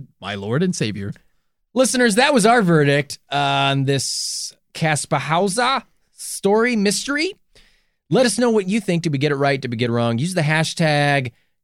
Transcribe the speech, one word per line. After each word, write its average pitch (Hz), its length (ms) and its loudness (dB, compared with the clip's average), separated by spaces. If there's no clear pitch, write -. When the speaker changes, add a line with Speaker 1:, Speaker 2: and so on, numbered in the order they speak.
Speaker 1:
my 101 160 -8
Lord 110 260 -2
and 185 140 -2
Savior. 101 360 -6
Speaker 2:
Listeners, 247 400 2
that 269 180 4
was 220 140 4
our 233 160 4
verdict 147 560 2
on 139 540 0
this - 680 -4
Kasper 156 440 -2
Hauser 196 640 -2
story 226 640 0
mystery. 269 560 -2
Let 226 140 4
us 240 140 0
know 247 120 2
what 214 160 2
you 208 140 0
think. 170 220 -2
Did 165 100 -2
we 139 60 -2
get 147 140 0
it - 40 0
right? 139 240 0
Did 127 100 -8
we 120 60 -4
get 117 140 -2
it - 20 0
wrong? 117 240 0
Use 160 160 -4
the 180 80 -2
hashtag 147 920 0